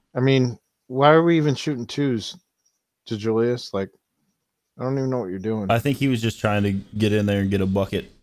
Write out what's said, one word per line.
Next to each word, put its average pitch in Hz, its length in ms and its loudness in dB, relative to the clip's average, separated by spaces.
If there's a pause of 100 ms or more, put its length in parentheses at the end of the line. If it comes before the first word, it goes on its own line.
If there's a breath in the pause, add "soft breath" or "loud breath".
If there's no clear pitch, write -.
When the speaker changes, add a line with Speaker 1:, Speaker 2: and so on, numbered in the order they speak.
(160)
Speaker 1:
I 127 60 -2
mean, 127 360 2 (300)
why 139 240 4
are 160 120 8
we 170 140 4
even 147 180 2
shooting 127 300 -6
twos 127 500 -4 (720)
to 110 100 -4
Julius? 113 560 -2
Like, 98 160 -4 (880)
I 123 40 -8
don't 135 140 -4
even 131 120 -4
know 127 100 -2
what 95 100 -6
you're 95 100 -6
doing. 107 300 -4
Speaker 2:
I 117 100 2
think 135 180 0
he 139 100 0
was 123 140 0
just 113 180 -2
trying 104 240 0
to 101 80 0 (260)
get 104 160 2
in 104 140 2
there 101 140 0
and 98 100 0
get 98 100 0
a 95 60 0
bucket. 95 440 -2 (120)